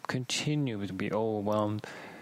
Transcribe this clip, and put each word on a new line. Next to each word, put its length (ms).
Continue 800
to 80
be 180
overwhelmed 720